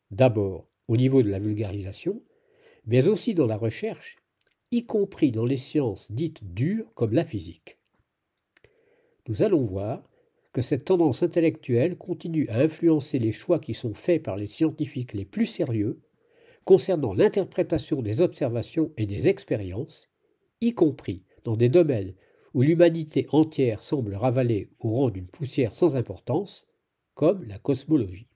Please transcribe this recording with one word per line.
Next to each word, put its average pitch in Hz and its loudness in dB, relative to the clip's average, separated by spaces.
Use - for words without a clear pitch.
d'abord 104 2
au 117 2
niveau 131 6
de 104 2
la 98 -2
vulgarisation, 104 -4
mais 127 4
aussi 214 0
dans 156 4
la 113 -2
recherche, 113 -6
y 240 0
compris 196 0
dans 110 -2
les 131 0
sciences 127 -4
dites 151 -6
dures 139 -4
comme 107 -2
la 160 2
physique. 90 -12
Nous 113 -2
allons 185 2
voir 101 -6
que 123 -4
cette 131 -4
tendance 170 2
intellectuelle 160 0
continue 165 -4
à 110 0
influencer 156 2
les 113 0
choix 160 -2
qui 117 -8
sont 110 -8
faits 160 0
par 98 -6
les 101 -6
scientifiques 147 -4
les 98 -6
plus 220 -2
sérieux 117 -4
concernant 165 4
l'interprétation 170 0
des 113 -2
observations 147 -2
et 110 -2
des 104 -2
expériences, 120 -4
y 233 -2
compris 123 -2
dans 113 -4
des 120 4
domaines 127 2
où 123 4
l'humanité 160 4
entière 139 2
semble 113 -4
ravalée 120 0
au 113 -4
rang 120 0
d'une 92 -12
poussière - -4
sans 160 2
importance, - -6
comme 185 2
la 101 -14
cosmologie. 123 -2